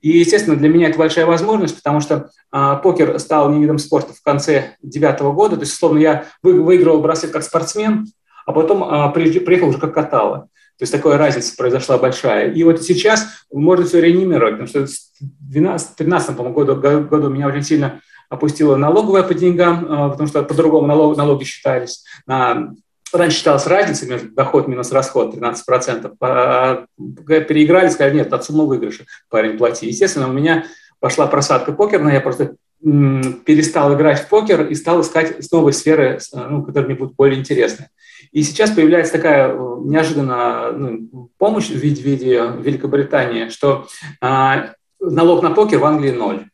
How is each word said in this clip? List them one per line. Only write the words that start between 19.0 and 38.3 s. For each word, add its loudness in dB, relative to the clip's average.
по -2
деньгам, 0
а, -2
потому -4
что -2
по-другому 2
налог-, 4
налоги 0
считались. -6
На, -2
раньше 2
считалась 2
разница 0
между -10
доход 0
минус -8
расход 0
тринадцать -8
процентов. -2
А, 0
когда -2
переиграли, 4
сказали: 2
«Нет, 0
от -4
суммы 0
выигрыша, -6
парень, 0
плати». -2
Естественно, -2
у -4
меня 0
пошла 0
просадка 0
покерная, 0
я 2
просто, -4
м, 0
перестал 2
играть 2
в -10
покер 2
и -4
стал 0
искать -2
с -16
новой 4
сферы, 0
с-, -16
ну, -6
которая -2
мне -6
будет -10
более 2
интересна. -4